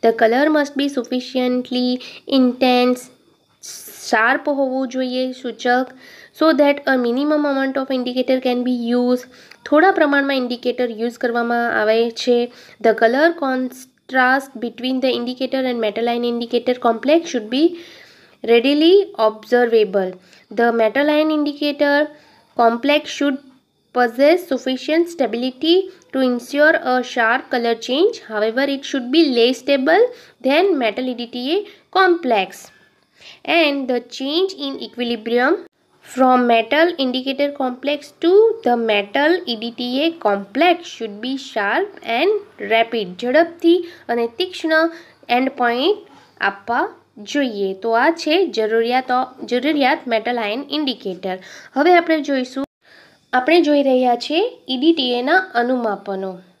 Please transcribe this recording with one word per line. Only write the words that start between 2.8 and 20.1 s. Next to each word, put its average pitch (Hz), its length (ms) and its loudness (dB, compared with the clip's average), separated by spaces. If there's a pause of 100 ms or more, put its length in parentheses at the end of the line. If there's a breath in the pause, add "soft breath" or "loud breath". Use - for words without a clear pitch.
શાર્પ 247 360 2 (140)
હોવું 262 240 -2 (120)
જોઈએ 254 280 -4 (160)
સૂચક, 247 480 -2 (520 loud breath)
so 311 60 4 (140)
that 285 180 4 (140)
a 269 40 2 (100)
minimum 294 460 0
amount 269 300 -2
of 262 60 -6 (100)
indicator 254 400 -2 (100)
can 247 200 0
be 254 80 0 (140)
used. 247 360 2 (440 loud breath)
થોડા 311 280 4
પ્રમાણમાં 277 440 0
ઇન્ડિકેટર 247 480 -4 (120)
યુઝ 233 220 -4
કરવામાં 233 360 -2 (200)
આવે 214 180 2 (240)
છે. 247 160 2 (480 loud breath)
The 226 160 6
color 254 260 4 (160)
contrast 262 1080 -2 (140)
between 254 400 -4
the 254 140 2
indicator 254 420 -4 (100)
and 240 140 -4
metal 226 280 -2
ion 240 200 -4
indicator 240 420 -2 (120)
complex 269 440 2
should 220 240 -4
be 285 80 2 (880 loud breath)
readily 294 420 4 (360)
observable. 214 840 0 (480 soft breath)